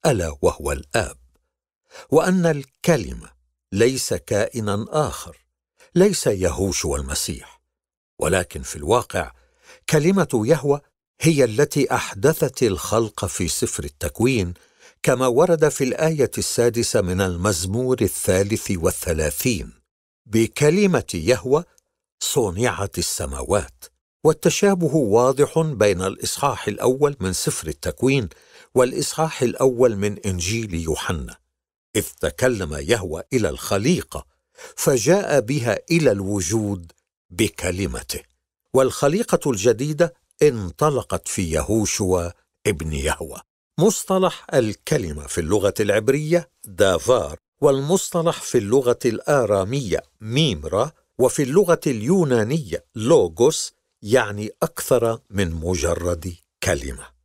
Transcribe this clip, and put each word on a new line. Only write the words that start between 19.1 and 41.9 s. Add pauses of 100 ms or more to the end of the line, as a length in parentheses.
"بكلمة (100)
يهوه (560)
صنعت
السماوات". (400)
والتشابه
واضح
بين
الإصحاح
الأول
من
سفر
التكوين (460)
والإصحاح
الأول
من
إنجيل
يوحنا، (600)
إذ (160)
تكلم
يهوه
إلى
الخليقة، (500)
فجاء
بها (120)
إلى
الوجود (380)
بكلمته، (540)
والخليقة
الجديدة (280)
انطلقت
في
يهوشوا (360)